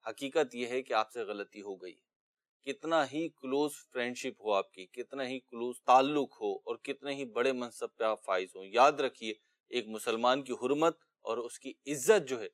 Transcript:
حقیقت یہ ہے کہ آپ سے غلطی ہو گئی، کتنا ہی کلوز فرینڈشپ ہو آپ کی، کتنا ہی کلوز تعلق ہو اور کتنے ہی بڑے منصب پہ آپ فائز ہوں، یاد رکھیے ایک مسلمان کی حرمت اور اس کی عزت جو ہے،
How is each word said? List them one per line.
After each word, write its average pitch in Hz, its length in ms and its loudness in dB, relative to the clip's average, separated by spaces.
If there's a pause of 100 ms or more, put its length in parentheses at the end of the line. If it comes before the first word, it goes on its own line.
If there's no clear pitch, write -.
حقیقت 131 460 -2
یہ 120 120 -4
ہے 127 160 -4
کہ 123 100 -8
آپ 110 180 0
سے 123 100 -8
غلطی 104 400 -8
ہو 98 140 -8
گئی، 90 200 -16 (680)
کتنا 151 400 0
ہی 151 240 -6
کلوز 143 440 -2 (200)
فرینڈشپ 123 520 -6
ہو 107 80 2
آپ 98 200 0
کی، 92 140 -16
کتنا 127 420 -8
ہی 131 100 -6
کلوز 123 360 -8 (120)
تعلق 135 540 6
ہو 104 140 0
اور 117 220 -8
کتنے 139 380 -8
ہی 139 100 -6
بڑے 120 280 0
منصب 120 340 -6 (100)
پہ 117 80 -4
آپ 110 200 0
فائز 92 320 -2
ہوں، 95 80 -12
یاد 117 280 6
رکھیے 127 400 -4 (360)
ایک 110 200 -4
مسلمان 120 540 0
کی 131 100 -8
حرمت 143 440 2 (260)
اور 113 160 -4
اس 120 200 -10
کی - 140 -14 (140)
عزت 147 420 4
جو 123 120 -4
ہے، 98 140 -10